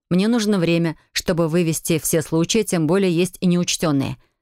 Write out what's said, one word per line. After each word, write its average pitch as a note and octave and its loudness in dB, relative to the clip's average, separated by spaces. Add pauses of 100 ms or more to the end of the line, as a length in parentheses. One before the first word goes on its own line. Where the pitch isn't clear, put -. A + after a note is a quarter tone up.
Мне F#3 2
нужно G#3+ 0
время, E3+ 0 (160)
чтобы E3+ -2
вывести D#3+ 0
все D#3+ 0
случаи, E3+ 0
тем D#3+ 0
более F#3 2
есть F3 0
и F#3 2
неучтённые. F3 0 (260)